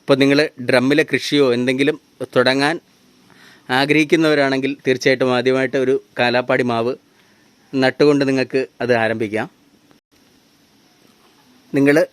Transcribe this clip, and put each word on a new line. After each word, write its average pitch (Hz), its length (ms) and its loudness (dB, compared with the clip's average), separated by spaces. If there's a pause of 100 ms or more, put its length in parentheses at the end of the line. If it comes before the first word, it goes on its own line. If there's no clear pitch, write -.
ഇപ്പോൾ 139 200 2
നിങ്ങൾ 139 180 2 (280)
ഡ്രമ്മിലെ 131 420 2
കൃഷിയോ 143 340 0 (120)
എന്തെങ്കിലും 131 420 -2 (380)
തുടങ്ങാൻ 135 400 2 (1040)
ആഗ്രഹിക്കുന്നവരാണെങ്കിൽ 143 920 0 (140)
തീർച്ചയായിട്ടും 131 500 0
ആദ്യമായിട്ട് 127 480 0
ഒരു 127 120 0 (240)
കാലാപ്പാടി 123 520 0
മാവ് 117 220 -2 (920)
നട്ടുകൊണ്ട് 139 460 2
നിങ്ങൾക്ക് 131 320 -2 (220)
അത് 120 180 0
ആരംഭിക്കാം. 110 460 -4 (2250)
നിങ്ങൾ 139 180 4 (180)